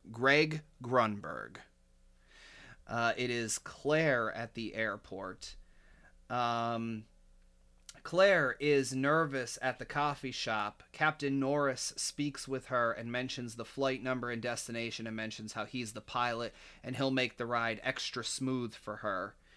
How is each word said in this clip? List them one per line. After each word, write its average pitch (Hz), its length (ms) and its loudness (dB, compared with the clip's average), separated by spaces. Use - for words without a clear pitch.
Greg 151 500 6
Grunberg. 104 760 2
Uh, 117 300 0
it 123 140 -2
is 117 280 -2
Claire 143 760 2
at 117 200 -8
the 113 200 -6
airport. 98 840 -6
Um, 117 760 0
Claire 170 580 6
is 139 340 4
nervous 139 680 2
at 127 160 0
the - 80 -10
coffee 143 440 -2
shop. 107 520 -4
Captain 143 480 2
Norris 139 560 0
speaks - 500 -4
with 131 200 -4
her 120 260 2
and 117 180 -6
mentions 123 460 -4
the 117 80 -6
flight 135 380 -2
number 123 280 -2
and 117 120 -4
destination 117 640 -4
and 110 100 -6
mentions 110 380 -8
how 110 100 -4
he's 113 300 -6
the 110 80 -10
pilot 120 520 -2
and 127 140 -6
he'll 135 140 2
make 127 280 2
the 120 80 -2
ride 117 360 0
extra - 400 -4
smooth 131 520 -2
for 104 220 -10
her. 98 380 -4